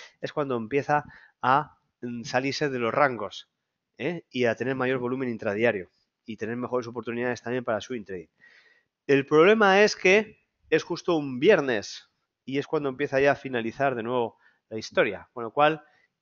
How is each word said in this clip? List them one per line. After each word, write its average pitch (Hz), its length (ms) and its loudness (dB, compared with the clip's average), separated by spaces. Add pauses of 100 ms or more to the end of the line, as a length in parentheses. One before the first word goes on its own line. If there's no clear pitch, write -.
(200)
es 147 120 -10
cuando 139 240 -4
empieza 135 480 -2 (360)
a, 139 380 0 (240)
mm, 120 220 -10
salirse 131 440 -2
de 131 100 -4
los 113 140 0
rangos, 123 560 0 (500)
¿eh? 160 320 -6
Y 123 140 0
a 113 100 2
tener 127 200 -4
mayor 127 240 0
volumen 123 320 -4
intradiario 107 600 -2 (360)
y 110 100 -12
tener 113 200 -8
mejores 123 300 -6
oportunidades 120 560 -6
también 120 220 -6
para 110 160 -2
swing 113 240 -12
trading. 90 240 -12 (760)
El 139 200 4
problema 196 560 6
es 202 120 4
que 208 460 2 (300)
es 156 120 4
justo 170 340 -4
un 139 220 -4
viernes 139 680 0 (360)
y 135 140 -4
es 143 80 -4
cuando 147 220 -4
empieza 135 320 -2
ya 139 120 6
a 135 40 -4
finalizar 127 580 -2
de 117 80 -4
nuevo 117 360 -4 (320)
la 110 80 -8
historia, 104 540 -2
con 120 120 -10
lo 110 80 -10
cual 151 320 2 (380)